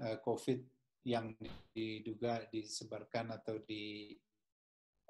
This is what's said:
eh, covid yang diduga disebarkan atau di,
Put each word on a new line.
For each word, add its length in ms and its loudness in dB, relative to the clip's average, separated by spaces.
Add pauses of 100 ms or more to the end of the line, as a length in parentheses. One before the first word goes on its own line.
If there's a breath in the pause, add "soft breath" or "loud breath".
eh, 160 2
covid 480 2 (400)
yang 320 2 (320)
diduga 800 0
disebarkan 880 -2
atau 240 -2
di, 560 -6 (920)